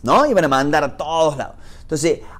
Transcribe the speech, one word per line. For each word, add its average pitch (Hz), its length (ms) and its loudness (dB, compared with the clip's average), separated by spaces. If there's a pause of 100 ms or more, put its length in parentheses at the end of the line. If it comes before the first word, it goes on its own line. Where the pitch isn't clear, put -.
¿no? 190 220 4
Iban 196 200 2
a - 20 4
mandar 143 380 2
a 123 100 -6
todos 160 400 0
lados. - 220 -10 (240)
Entonces, 156 400 -2 (180)